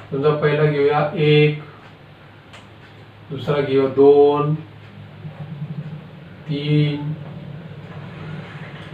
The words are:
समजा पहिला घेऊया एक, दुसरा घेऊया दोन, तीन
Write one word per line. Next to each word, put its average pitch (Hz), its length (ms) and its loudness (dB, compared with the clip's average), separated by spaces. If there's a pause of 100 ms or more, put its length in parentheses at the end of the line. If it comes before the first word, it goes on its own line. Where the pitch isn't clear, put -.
(120)
समजा 151 240 2
पहिला 151 280 2
घेऊया 147 500 2
एक, 151 480 4 (1700)
दुसरा 143 320 -2
घेऊया 135 280 2
दोन, 143 680 6 (1900)
तीन 147 640 0 (1800)